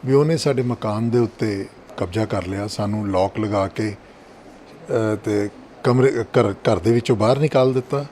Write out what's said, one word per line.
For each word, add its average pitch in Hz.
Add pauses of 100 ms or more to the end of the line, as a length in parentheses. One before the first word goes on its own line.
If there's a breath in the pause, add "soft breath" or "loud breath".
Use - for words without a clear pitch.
ਵੀ 131
ਉਹਨੇ 151
ਸਾਡੇ 131
ਮਕਾਨ 117
ਦੇ 120
ਉੱਤੇ 107 (300)
ਕਬਜ਼ਾ 101
ਕਰ 98
ਲਿਆ, 101
ਸਾਨੂੰ 104
ਲੌਕ 95
ਲਗਾ 101
ਕੇ, 107
ਅਹ, -
ਤੇ 104 (360)
ਕਮਰੇ, 127
ਘਰ, 110
ਘਰ 101
ਦੇ 110
ਵਿੱਚੋਂ 117
ਬਾਹਰ 113
ਨਿਕਾਲ 135
ਦਿੱਤਾ 139